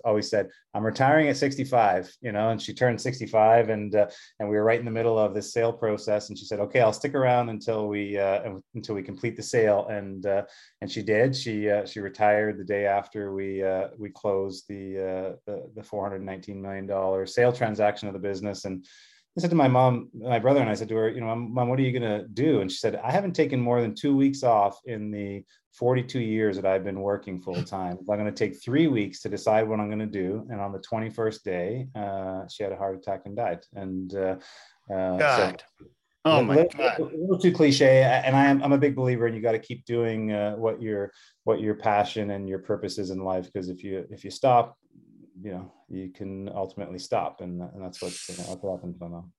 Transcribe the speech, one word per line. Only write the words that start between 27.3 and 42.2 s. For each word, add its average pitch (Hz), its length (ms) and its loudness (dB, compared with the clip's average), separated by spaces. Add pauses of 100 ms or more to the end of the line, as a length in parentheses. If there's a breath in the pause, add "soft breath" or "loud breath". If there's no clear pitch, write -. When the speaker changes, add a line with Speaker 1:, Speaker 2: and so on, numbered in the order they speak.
Speaker 1:
full 90 240 -6
time. 90 360 -6
I'm 104 180 -2
gonna 104 140 -2
take - 300 -4
three 151 260 2
weeks 107 340 -2
to 104 80 -6
decide 107 400 2
what 107 100 -2
I'm 104 100 -2
gonna 107 180 -4
do." 104 420 -4
And 107 100 -8
on 98 140 -6
the 95 60 -8
twenty-first 110 640 -4
day, 101 500 -4
uh, 95 540 -6
she - 140 -10
had 98 100 -4
a - 20 -8
heart 95 220 -4
attack 95 280 -8
and 101 100 -12
died. 98 240 -4 (140)
And, 95 420 -8
uh, 92 220 -2 (540 loud breath)
uh, 92 260 -2
so - 20 -
Speaker 2:
God. 113 440 2 (600)
Oh 311 140 6
Speaker 1:
a 247 40 4
Speaker 2:
my 202 120 4
Speaker 1:
little, 170 220 6
Speaker 2:
God. 123 220 0
Speaker 1:
a 151 40 0
little 175 360 -2
too 180 140 6
cliche. 135 480 8
A-, 127 240 4
and 131 100 4
I 139 100 8
am, 139 180 4
I'm 143 100 4
a 139 60 6
big 143 160 2
believer 123 320 2
in 113 80 0
you 107 60 -6
gotta 113 180 2
keep - 260 -12
doing, 113 460 0
uh, 104 240 0
what 113 260 -2
your, 101 300 -4 (320 soft breath)
what 104 180 2
your 107 140 0
passion 104 560 0